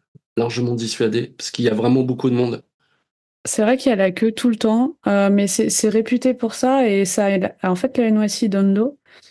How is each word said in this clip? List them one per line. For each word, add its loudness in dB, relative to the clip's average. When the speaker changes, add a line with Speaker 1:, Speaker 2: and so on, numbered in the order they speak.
Speaker 1:
largement -2
dissuadé, -4
parce -12
qu'il -4
y 4
a -2
vraiment 2
beaucoup -2
de 0
monde. -2
Speaker 2:
C'est -4
vrai 2
qu'il 0
y 2
a 2
la 2
queue 0
tout 0
le 0
temps, 0
euh, 2
mais 2
c'est, 0
c'est 0
réputé 0
pour -4
ça, 2
et 2
ça, 0
en 2
fait, -2
la 2
N 2
Y 0
C -2
Dondo, 0